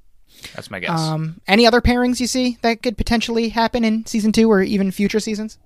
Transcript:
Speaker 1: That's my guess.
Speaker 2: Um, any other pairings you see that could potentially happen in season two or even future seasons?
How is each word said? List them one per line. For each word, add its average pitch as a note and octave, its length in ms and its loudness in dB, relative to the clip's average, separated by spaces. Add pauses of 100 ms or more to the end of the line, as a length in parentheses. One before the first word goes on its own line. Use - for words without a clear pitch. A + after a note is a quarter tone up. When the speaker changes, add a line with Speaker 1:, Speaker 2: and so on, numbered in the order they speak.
(540)
Speaker 1:
That's - 160 -14
my F#2+ 100 -10
guess. E3 200 -4
Speaker 2:
Um, D#3+ 480 -6
any A3 180 6
other A#3 140 4
pairings B3 400 0
you B3 60 -2
see B3 340 -2
that A#3 220 -2
could A#3+ 160 -4
potentially A#3 520 -2
happen A3+ 340 0
in A3 200 0
season G#3+ 280 0
two A3+ 180 4
or G3 100 6
even F#3+ 300 0
future G3+ 300 -2
seasons? G#3+ 460 -8